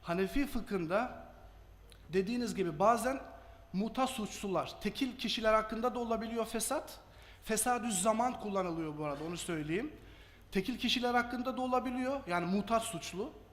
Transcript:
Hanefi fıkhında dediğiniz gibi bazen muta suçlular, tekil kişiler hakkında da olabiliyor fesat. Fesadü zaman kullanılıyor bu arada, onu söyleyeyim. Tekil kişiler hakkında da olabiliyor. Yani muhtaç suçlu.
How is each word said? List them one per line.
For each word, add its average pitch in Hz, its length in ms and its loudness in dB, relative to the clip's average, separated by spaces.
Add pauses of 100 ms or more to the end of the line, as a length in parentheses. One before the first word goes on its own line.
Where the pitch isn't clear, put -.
Hanefi 185 440 2
fıkhında 202 760 0 (840)
dediğiniz 196 460 0
gibi 170 240 0
bazen 233 420 4 (520)
muta 226 340 2
suçlular, 196 720 -2
tekil 220 380 -2
kişiler 220 360 2
hakkında 226 400 2
da 247 40 -2
olabiliyor 226 480 0
fesat. - 540 -2 (420)
Fesadü 233 500 0
zaman 220 480 2
kullanılıyor 170 580 -2
bu 156 60 -2
arada, 147 200 -2
onu 170 120 -4
söyleyeyim. 165 560 -2 (600)
Tekil 202 260 0
kişiler 240 360 2
hakkında 240 420 0
da 254 60 -2
olabiliyor. 254 640 0
Yani 175 300 2
muhtaç 214 260 2
suçlu. 196 480 -6 (220)